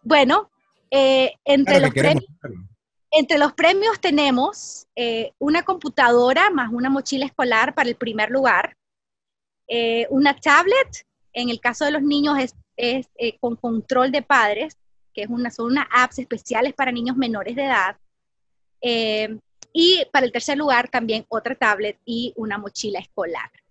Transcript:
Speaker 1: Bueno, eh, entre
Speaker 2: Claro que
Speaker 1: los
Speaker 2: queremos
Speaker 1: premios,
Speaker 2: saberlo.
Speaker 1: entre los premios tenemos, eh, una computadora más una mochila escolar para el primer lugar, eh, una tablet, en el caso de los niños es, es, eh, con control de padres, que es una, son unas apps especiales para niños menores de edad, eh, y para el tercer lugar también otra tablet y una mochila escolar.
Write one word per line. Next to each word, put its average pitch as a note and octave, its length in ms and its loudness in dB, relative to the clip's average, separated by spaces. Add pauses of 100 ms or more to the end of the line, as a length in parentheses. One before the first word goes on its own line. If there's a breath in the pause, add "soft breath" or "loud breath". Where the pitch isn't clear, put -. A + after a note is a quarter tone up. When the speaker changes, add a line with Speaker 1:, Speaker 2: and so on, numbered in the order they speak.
Speaker 1:
Bueno, C#4+ 480 4 (420)
eh, C4 420 2 (100)
entre C#4 340 4
Speaker 2:
Claro - 160 4
que C3+ 80 0
Speaker 1:
los - 20 4
Speaker 2:
queremos D3 200 2
Speaker 1:
premios, - 180 -20
Speaker 2:
saberlo. F#2 260 -14 (440)
Speaker 1:
entre D#4 260 2
los D4 160 2
premios G4 460 2
tenemos, C#4+ 960 -2
eh, A#3 440 -6
una D#4+ 240 0
computadora C#4 880 2
más B3+ 220 -2
una B3 180 -4
mochila C4+ 360 -2
escolar B3 500 0
para B3+ 140 2
el A#3 60 -4
primer A3 340 -4
lugar, B3 460 2 (920)
eh, A#3 400 -2
una C#4 260 2
tablet, F4 680 2 (260)
en B3 180 -4
el A#3 100 -4
caso A#3+ 260 -2
de D4 60 0
los D4 100 -2
niños C#4+ 380 0
es, C4 160 -4 (200)
es, A#3+ 320 -4 (120)
eh, A#3 200 -4
con A#3+ 160 -4
control B3+ 560 -2
de C#4 120 -2
padres, A#3 540 0 (360)
que G#3+ 80 -12
es G#3 80 -10
una, A#3+ 220 -4
son A#3 160 -8
unas C4+ 240 -2
apps B3 260 2
especiales B3 560 -4
para C4 180 -2
niños A#3+ 240 -4
menores A#3 400 -4
de C#4 100 -4
edad, G#3 300 0 (840)
eh, A3 560 -2 (340)
y E4+ 400 4
para C4+ 140 2
el A#3+ 60 -4
tercer C#4 260 -4
lugar B3 320 0
también A3+ 400 -4
otra A3 240 -6
tablet G#3 500 -2
y A#3+ 320 -8
una G#3+ 220 -8
mochila G3+ 400 -8
escolar. E3+ 540 -8 (200)